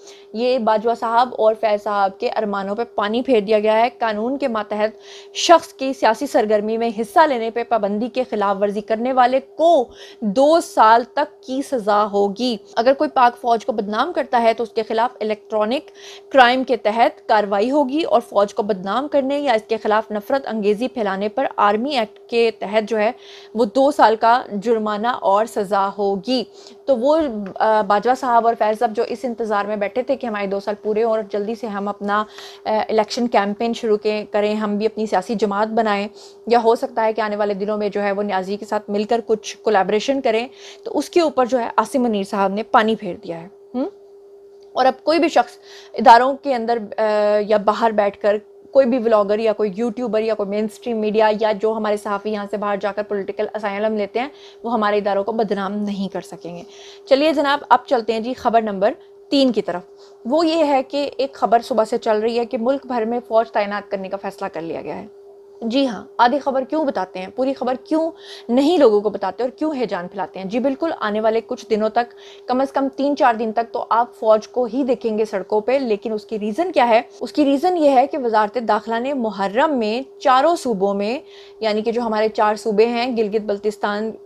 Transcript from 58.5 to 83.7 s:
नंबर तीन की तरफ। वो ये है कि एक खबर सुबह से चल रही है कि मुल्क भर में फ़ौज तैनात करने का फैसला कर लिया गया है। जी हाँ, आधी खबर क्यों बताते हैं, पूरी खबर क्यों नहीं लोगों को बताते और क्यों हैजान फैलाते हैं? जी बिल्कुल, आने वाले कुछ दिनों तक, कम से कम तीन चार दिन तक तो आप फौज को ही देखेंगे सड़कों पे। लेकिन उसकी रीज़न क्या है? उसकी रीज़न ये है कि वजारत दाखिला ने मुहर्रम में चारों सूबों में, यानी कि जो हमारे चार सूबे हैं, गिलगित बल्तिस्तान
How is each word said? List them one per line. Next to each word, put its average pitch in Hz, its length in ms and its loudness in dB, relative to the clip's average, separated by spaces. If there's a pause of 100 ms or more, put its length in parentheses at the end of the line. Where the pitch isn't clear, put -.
नंबर 208 320 0 (360)
तीन 269 200 4
की 220 100 0
तरफ। 180 260 -8 (400)
वो 302 160 2
ये 320 200 2
है 277 200 2
कि 277 360 -4
एक 269 160 -4
खबर 233 260 2
सुबह 220 220 0
से 220 140 -4
चल 214 200 0
रही 226 200 -2
है 233 80 0
कि 240 120 -6
मुल्क 269 300 -2
भर 240 180 -2
में 233 140 -4
फ़ौज 220 280 0
तैनात 202 420 -4
करने 190 200 -6
का 196 80 -8
फैसला 196 300 -10
कर 170 140 -8
लिया 151 200 -8
गया 147 140 -10
है। - 300 -16 (380)
जी 247 220 0
हाँ, 220 340 -8
आधी 240 200 4
खबर 262 240 -2
क्यों 302 220 -2
बताते 185 340 -4
हैं, 185 120 -10
पूरी 262 220 -2
खबर 262 220 -4
क्यों 320 360 -2 (440)
नहीं 285 240 4
लोगों 214 220 6
को 208 80 -2
बताते 196 340 -4
और 254 60 -2
क्यों 302 280 -4
हैजान 190 300 -4
फैलाते 185 320 -10
हैं? 190 100 -10
जी 233 100 -2
बिल्कुल, 277 320 -2
आने 208 280 -4
वाले 220 220 0
कुछ - 260 -10
दिनों 220 220 0
तक, 240 200 -2 (400)
कम 254 160 0
से 269 100 -14
कम 277 120 0
तीन 277 280 -2
चार 262 200 2
दिन 220 160 -4
तक 226 220 -4
तो 226 60 -4
आप - 420 0
फौज 220 260 2
को 247 180 -2
ही 240 180 -4
देखेंगे 226 420 -2
सड़कों 208 360 -4
पे। 247 180 0
लेकिन 220 340 -4
उसकी 214 240 -8
रीज़न 214 340 -4
क्या 269 140 4
है? 240 240 2 (120)
उसकी - 220 -2
रीज़न 285 340 2
ये 302 120 4
है 269 180 4
कि 311 100 -6
वजारत 220 400 0
दाखिला 220 420 -2
ने 262 140 -4
मुहर्रम 220 560 0
में 240 360 -2 (160)
चारों 277 340 4
सूबों 202 380 -2
में, 208 300 -4 (400)
यानी 214 180 -2
कि 233 100 -2
जो 233 100 -2
हमारे 220 280 0
चार 214 260 0
सूबे 214 300 2
हैं, 240 300 -2
गिलगित 220 260 -2
बल्तिस्तान 208 720 -4 (120)